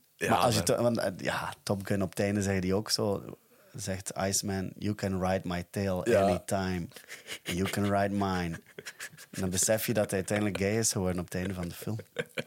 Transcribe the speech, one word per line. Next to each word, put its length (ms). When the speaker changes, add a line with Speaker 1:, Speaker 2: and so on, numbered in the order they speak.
Speaker 1:
Ja, 140
Speaker 2:
Maar 80
als 160
je 120
Speaker 1:
maar 100
Speaker 2:
to-, 60
want, 160
eh, 180
ja, 360
Top 240
Gun 160
op 80
het 100
einde 220
zeggen 200
die 120
ook 160
zo, 340
zegt 440
Iceman, 640
"You 160
can 320
ride 220
my 220
tail 400
Speaker 1:
Ja. 120
Speaker 2:
anytime. 640
You 280
can 200
ride 140
mine." 460
En 100
dan 100
besef 360
je 60
dat 180
hij 80
uiteindelijk 400
gay 200
is 140
geworden 280
op 40
het 100
einde 200
van 140
de 60
film. 240